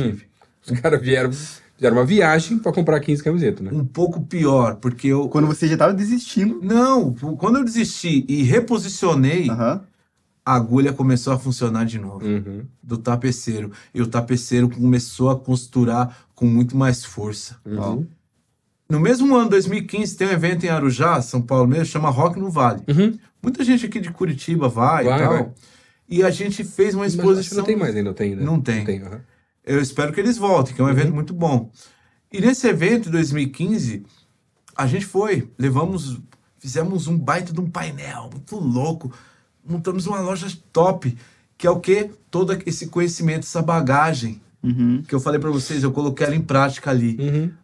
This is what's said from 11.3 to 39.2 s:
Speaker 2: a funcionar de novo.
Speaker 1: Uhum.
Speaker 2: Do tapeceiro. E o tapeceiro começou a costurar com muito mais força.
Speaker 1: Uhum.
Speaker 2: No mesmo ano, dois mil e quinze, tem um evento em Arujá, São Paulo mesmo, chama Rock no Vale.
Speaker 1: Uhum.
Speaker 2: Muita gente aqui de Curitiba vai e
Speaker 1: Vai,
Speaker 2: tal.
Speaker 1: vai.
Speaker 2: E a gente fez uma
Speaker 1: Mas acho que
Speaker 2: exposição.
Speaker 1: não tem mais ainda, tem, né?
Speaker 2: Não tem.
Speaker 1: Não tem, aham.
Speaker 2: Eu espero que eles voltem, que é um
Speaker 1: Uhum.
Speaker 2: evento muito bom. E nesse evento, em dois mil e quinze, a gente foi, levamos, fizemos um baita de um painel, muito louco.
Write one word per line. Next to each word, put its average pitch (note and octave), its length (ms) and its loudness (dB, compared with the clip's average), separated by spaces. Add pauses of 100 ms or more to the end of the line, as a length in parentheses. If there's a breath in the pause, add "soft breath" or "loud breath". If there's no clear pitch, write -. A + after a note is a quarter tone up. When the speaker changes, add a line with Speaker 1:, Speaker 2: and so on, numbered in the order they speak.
Speaker 2:
a B2+ 60 0
funcionar A#2 480 -2
de A2+ 120 -6
novo. G2 280 -10
Speaker 1:
Uhum. G2+ 400 -4 (160)
Speaker 2:
Do A#2+ 160 -6
tapeceiro. A#2+ 720 -4 (240 loud breath)
E A#2+ 80 -2
o A#2 40 -2
tapeceiro B2 600 0
começou B2 640 0
a C3+ 80 0
costurar B2 960 -2
com B2 120 0
muito B2 300 2
mais C3 280 2
força. G#2 600 -10
Speaker 1:
Uhum. G#2+ 420 -4 (840)
Speaker 2:
No D3+ 100 2
mesmo B3+ 360 4
ano, A#3 140 4
dois F#3+ 160 4
mil G3+ 120 -2
e - 40 -4
quinze, - 340 -4
tem F#3+ 120 0
um G3 40 0
evento E3+ 320 0
em F3 60 -2
Arujá, D#3 520 2
São B2+ 200 -4
Paulo B2+ 260 2
mesmo, D#3 180 2
chama D#3 240 -2
Rock E3+ 280 2
no F#3+ 120 -4
Vale. B2+ 380 0
Speaker 1:
Uhum. G3+ 300 2 (240 soft breath)
Speaker 2:
Muita B3+ 220 -2
gente A#3+ 220 4
aqui - 140 0
de E3+ 100 0
Curitiba E3 580 -2
vai B2+ 360 2
e B2 40 2
Speaker 1:
Vai, C3 120 4
Speaker 2:
tal. D#3+ 120 4
Speaker 1:
vai. - 180 0 (600 soft breath)
Speaker 2:
E F3+ 120 4
a F#3 80 4
gente G3 340 -4
fez G3 300 2
uma G3 100 -2
Speaker 1:
Mas F#3 80 0
acho F3 100 -2
que F#3 60 6
Speaker 2:
exposição. F#3+ 300 2
Speaker 1:
não G3 80 0
tem G#3+ 100 2
mais D3 180 0
ainda, G2+ 200 -2
tem, G2+ 200 -2
né? A2+ 80 -6
Speaker 2:
Não D#3 180 2
tem. A#2 180 -2
Speaker 1:
Não G#2 80 -4
tem, G2 160 -4
aham. G2 180 -14 (420)
Speaker 2:
Eu C#3 200 0
espero D3 280 -2
que D#3 80 -8
eles A#3 200 0
voltem, F#3 360 2
que - 60 -2
é B2+ 40 2
um - 20 4
Speaker 1:
Uhum. C#3 80 2
Speaker 2:
evento D3 180 2
muito D3+ 220 -4
bom. D#3 360 0 (600 soft breath)
E G3 80 -4
nesse B3+ 260 2
evento, G3+ 440 2
em - 20 -4
dois D#3+ 180 2
mil D3 120 0
e C3+ 60 -2
quinze, C#3+ 580 -4 (680 soft breath)
a C#3 120 -2
gente F#3+ 180 -2
foi, F#3+ 540 -2
levamos, C#3 600 -2 (400)
fizemos D#3+ 480 -4
um E3 120 0
baita E3 340 -2
de E3 80 -4
um F3 80 -4
painel, C#3 640 -10
muito - 240 -14
louco. C#3 560 -2 (500 loud breath)